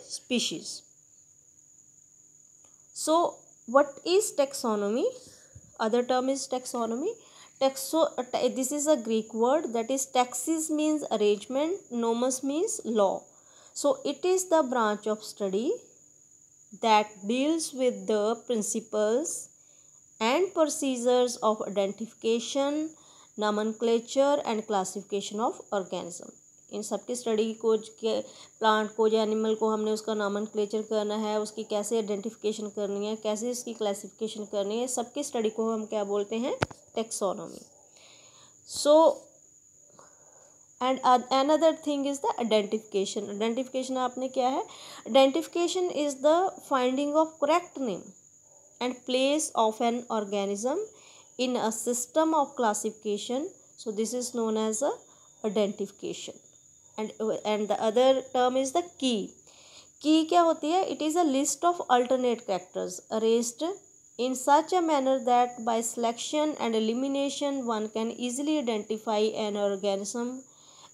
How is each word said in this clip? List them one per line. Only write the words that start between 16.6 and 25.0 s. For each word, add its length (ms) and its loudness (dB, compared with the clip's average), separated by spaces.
that 460 2
deals 460 0
with 340 0
the 300 2
principles 1040 -2
and 340 2
procedures 840 2
of 260 0
identification, 1300 -2
nomenclature 1080 0
and 220 -4
classification 760 -4